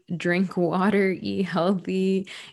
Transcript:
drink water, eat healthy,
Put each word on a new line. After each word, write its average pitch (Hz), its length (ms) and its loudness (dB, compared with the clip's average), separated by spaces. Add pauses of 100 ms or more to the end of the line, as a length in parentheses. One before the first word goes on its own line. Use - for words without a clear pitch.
(160)
drink 175 400 0
water, 190 640 2
eat 196 240 -2
healthy, 190 840 0 (240)